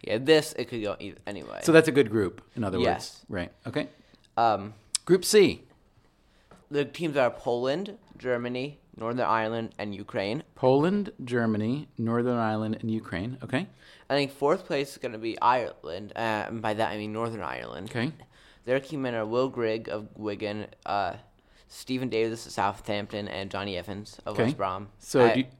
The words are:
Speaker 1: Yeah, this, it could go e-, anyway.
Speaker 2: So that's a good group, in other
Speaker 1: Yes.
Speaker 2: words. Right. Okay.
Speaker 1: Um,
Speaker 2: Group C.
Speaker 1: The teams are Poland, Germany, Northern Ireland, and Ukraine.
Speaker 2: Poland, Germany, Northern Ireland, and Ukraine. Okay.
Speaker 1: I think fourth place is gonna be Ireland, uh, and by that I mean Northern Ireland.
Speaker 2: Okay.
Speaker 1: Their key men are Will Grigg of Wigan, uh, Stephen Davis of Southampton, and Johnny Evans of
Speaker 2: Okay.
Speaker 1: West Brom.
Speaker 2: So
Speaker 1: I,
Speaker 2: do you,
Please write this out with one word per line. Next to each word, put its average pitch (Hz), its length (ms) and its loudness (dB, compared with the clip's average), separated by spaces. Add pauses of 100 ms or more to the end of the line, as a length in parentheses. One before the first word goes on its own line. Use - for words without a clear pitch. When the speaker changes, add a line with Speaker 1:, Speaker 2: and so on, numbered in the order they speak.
Speaker 1:
Yeah, 104 160 0
this, 151 340 4
it 120 160 -4
could 113 140 -6
go 101 160 -2
e-, 98 140 -10 (140)
anyway. 62 360 -10
Speaker 2:
So 165 80 6
that's 160 160 10
a 156 40 4
good 127 180 6
group, 104 320 0 (140)
in 120 80 -2
other 95 160 0
Speaker 1:
Yes. 87 80 4
Speaker 2:
words. - 420 -4
Right. 90 220 -6 (160)
Okay. 151 200 -4 (500)
Speaker 1:
Um, 107 360 2 (320)
Speaker 2:
Group 185 200 4
C. - 380 6 (1040)
Speaker 1:
The 143 160 0
teams 147 320 -4
are 127 120 6
Poland, 135 680 -2 (200)
Germany, 127 640 -4 (160)
Northern 117 300 -4
Ireland, 113 540 0
and 101 160 -6
Ukraine. 104 480 -4 (120)
Speaker 2:
Poland, 165 560 4 (140)
Germany, 117 600 0 (100)
Northern 120 400 0
Ireland, 110 440 0
and 113 100 -2
Ukraine. 110 520 -4
Okay. 135 240 -4 (420)
Speaker 1:
I 131 40 -2
think 139 180 2
fourth 165 340 0
place 139 260 -2
is - 80 -16
gonna 120 180 -6
be 113 240 -6
Ireland, 104 720 0
uh, - 40 -6 (280)
and 113 140 -8
by 107 140 0
that 104 160 0
I 104 60 -6
mean 107 140 -6
Northern 113 300 -4
Ireland. 64 480 -8
Speaker 2:
Okay. 123 220 -2 (540)
Speaker 1:
Their 131 140 2
key 147 160 -10
men 131 200 -4
are 110 100 -2
Will 123 240 0
Grigg 113 400 -2
of 107 260 -6
Wigan, 104 520 -6 (180)
uh, 98 280 -2 (540)
Stephen 127 420 -6
Davis 113 360 0
of - 60 -16
Southampton, 104 760 -4
and 95 220 -8
Johnny 98 260 -6
Evans 98 500 -10
of 104 100 -8
Speaker 2:
Okay. 110 100 2
Speaker 1:
West 110 120 -2
Brom. 98 320 -4 (100)
Speaker 2:
So 127 260 4
Speaker 1:
I, 113 80 6
Speaker 2:
do 123 60 0
you, 131 60 0 (140)